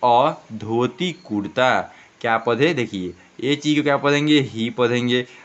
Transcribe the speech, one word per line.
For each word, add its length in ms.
a 300
धोती 580
कुर्ता। 540
क्या 160
पढ़े, 360
देखिए 400
ये 160
चीज़ 240
को 40
क्या 140
पढ़ेंगे, 420
ही 300
पढ़ेंगे। 560